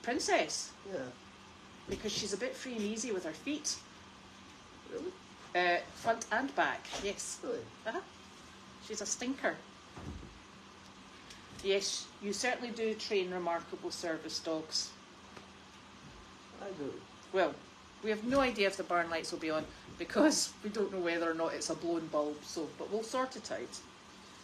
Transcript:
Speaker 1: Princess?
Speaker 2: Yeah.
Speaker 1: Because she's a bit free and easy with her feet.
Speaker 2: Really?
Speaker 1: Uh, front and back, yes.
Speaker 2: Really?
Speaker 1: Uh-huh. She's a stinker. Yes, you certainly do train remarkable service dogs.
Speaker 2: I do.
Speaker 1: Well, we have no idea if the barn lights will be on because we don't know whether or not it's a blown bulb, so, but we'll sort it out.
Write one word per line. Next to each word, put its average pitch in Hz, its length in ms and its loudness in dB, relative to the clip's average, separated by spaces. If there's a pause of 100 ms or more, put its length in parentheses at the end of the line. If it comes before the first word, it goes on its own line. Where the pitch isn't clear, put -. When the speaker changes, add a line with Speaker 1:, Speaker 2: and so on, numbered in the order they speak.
Speaker 1:
Princess? - 680 4 (200)
Speaker 2:
Yeah. 175 80 -2 (920)
Speaker 1:
Because 208 220 0
she's 202 220 0
a 196 40 0
bit 247 180 -2
free 254 180 -6
and 220 80 0
easy 220 300 0
with 180 120 2
her 160 100 -4
feet. - 440 -2 (1120)
Speaker 2:
Really? 359 200 -4 (440)
Speaker 1:
Uh, 175 240 6 (160)
front 226 360 2
and 269 240 2
back, - 300 4 (180)
yes. - 400 -2
Speaker 2:
Really? 220 160 0 (260)
Speaker 1:
Uh-huh. 277 140 0 (880)
She's 208 140 -4
a 202 40 -4
stinker. 247 500 2 (2000)
Yes, 196 420 4 (160)
you 202 120 0
certainly 247 400 2
do 220 220 4
train 196 360 4
remarkable 175 600 0
service 160 480 -2
dogs. - 500 0 (1700)
Speaker 2:
I 196 40 -6 (160)
do. 127 120 -2 (400)
Speaker 1:
Well, 170 200 6 (500)
we 214 60 2
have 214 140 2
no 254 160 6
idea 214 280 6
if 196 100 2
the 180 60 -2
barn 170 260 4
lights 165 220 0
will 165 80 -2
be 160 120 0
on 156 140 2 (340)
because 220 520 6 (120)
we 214 80 0
don't 208 200 2
know 190 80 0
whether 170 300 4
or 165 60 4
not 160 180 4
it's 139 160 -2
a 160 60 2
blown 165 320 2
bulb, 151 360 4
so, 160 240 -2 (120)
but - 120 -4
we'll 220 120 2
sort 262 320 0
it - 160 -6
out. 113 280 -4 (640)